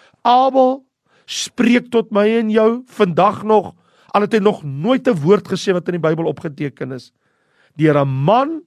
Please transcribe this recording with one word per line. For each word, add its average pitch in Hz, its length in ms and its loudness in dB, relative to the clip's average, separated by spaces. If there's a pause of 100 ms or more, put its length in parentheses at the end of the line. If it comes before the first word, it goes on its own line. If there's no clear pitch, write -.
(280)
Abel 262 540 2 (480)
spreek - 640 -2
tot 226 180 -2
my 208 140 2 (140)
en 220 120 -2
jou 220 300 2 (160)
vandag 175 500 2
nog, 208 240 2 (400)
al 202 140 2
het 208 100 -2
hy 214 80 2
nog 202 200 0
nooit 165 440 -2
'n 190 160 0
woord 175 240 2
gesê 185 260 -4
wat 180 140 -4
in 175 120 -4
die 156 100 0
Bybel 165 160 -2
opgeteken 143 640 -8
is, 127 220 -16 (640)
deur 147 240 2
'n 139 60 0
man 226 600 0